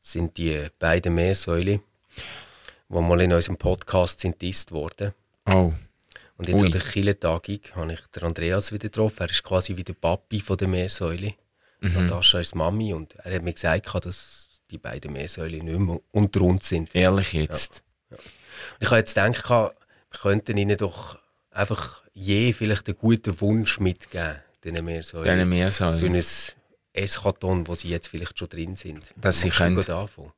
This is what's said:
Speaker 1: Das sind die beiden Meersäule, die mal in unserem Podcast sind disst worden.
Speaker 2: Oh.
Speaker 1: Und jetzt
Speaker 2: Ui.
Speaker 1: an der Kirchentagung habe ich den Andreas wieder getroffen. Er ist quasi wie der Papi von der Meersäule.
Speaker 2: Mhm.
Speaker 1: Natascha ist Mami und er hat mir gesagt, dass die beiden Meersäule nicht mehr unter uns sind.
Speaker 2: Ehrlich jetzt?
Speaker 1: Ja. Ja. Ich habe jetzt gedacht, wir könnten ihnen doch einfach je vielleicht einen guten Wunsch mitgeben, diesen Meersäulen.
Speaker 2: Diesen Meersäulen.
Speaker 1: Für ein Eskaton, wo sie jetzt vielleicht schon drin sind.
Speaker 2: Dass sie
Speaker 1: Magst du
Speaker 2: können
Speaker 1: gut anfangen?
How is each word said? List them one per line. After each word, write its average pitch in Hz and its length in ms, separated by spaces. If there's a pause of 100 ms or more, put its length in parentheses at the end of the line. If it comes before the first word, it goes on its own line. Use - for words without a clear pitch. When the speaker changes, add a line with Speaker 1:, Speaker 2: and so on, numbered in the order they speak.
Speaker 1:
Das - 100
sind 85 260
die 78 280 (120)
beiden 85 360
Meersäule, 90 640 (1080)
die 87 120
mal 87 200
in 90 140
unserem 85 240
Podcast 90 640
sind 87 200
disst - 320
worden. 82 400 (340)
Speaker 2:
Oh. 92 260 (680)
Speaker 1:
Und 87 100
jetzt 95 140
Speaker 2:
Ui. 95 40
Speaker 1:
an 85 60
der 90 80
Kirchentagung 98 800 (140)
habe 82 180
ich 82 80 (160)
den - 60
Andreas 85 500
wieder 104 160
getroffen. 107 320
Er 87 100
ist - 120
quasi 92 340
wie 90 80
der - 80
Papi 90 480
von 98 160
der 95 120
Meersäule. 90 680 (460)
Speaker 2:
Mhm. 92 120 (140)
Speaker 1:
Natascha 87 340
ist - 140
Mami 95 400
und 80 220
er 90 180
hat 87 80
mir 85 100
gesagt, - 540
dass - 420 (220)
die - 80
beiden 71 340
Meersäule 80 500
nicht 82 160
mehr 90 220 (120)
unter 101 280
uns 90 280
sind. 82 260
Speaker 2:
Ehrlich 92 400
jetzt? 78 500 (260)
Speaker 1:
Ja. - 60
Ja. - 60 (580)
Ich 110 80
habe 120 100
jetzt - 160
gedacht, 110 360
wir 113 240 (440)
könnten 104 380
ihnen 101 220
doch - 400 (320)
einfach - 520 (120)
je 101 400
vielleicht 107 340
einen 95 100
guten 110 440
Wunsch 107 360
mitgeben, 87 580 (280)
diesen 85 200
Meersäulen. 82 400 (100)
Speaker 2:
Diesen 90 140
Meersäulen. 90 520
Speaker 1:
Für 90 60
ein 87 180 (680)
Eskaton, 95 760
wo 87 80
sie - 120
jetzt 85 200
vielleicht 85 300
schon 85 100
drin 85 280
sind. - 400
Speaker 2:
Dass 95 240
sie 92 80
Speaker 1:
Magst - 120
du 90 40
Speaker 2:
können 90 120
Speaker 1:
gut 98 140
anfangen? 85 480